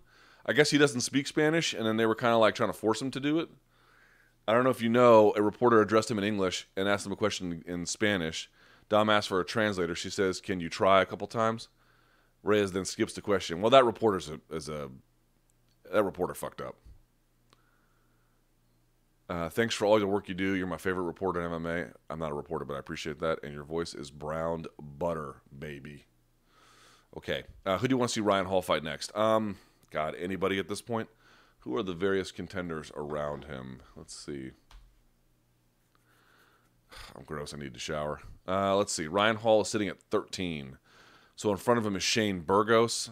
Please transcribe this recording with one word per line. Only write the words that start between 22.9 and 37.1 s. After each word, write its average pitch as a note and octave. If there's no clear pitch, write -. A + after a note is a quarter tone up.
that. D#2+
"And D2
your D2
voice E2
is C#2
browned D#2+
butter, D2+
baby." C#2+
Okay. C2+
Uh, F#2+
who B2
do C3+
you B2+
wanna A#2+
see A2+
Ryan G2
Hall F#2
fight D#2
next? D2
Um, A2
God, D#2
anybody F#2
at F#2
this G2+
point? A2+
Who B2
are A#2+
the F#2
various F#2+
contenders E2+
around D2
him? C2
Let's -
see. C2+
<sighs> -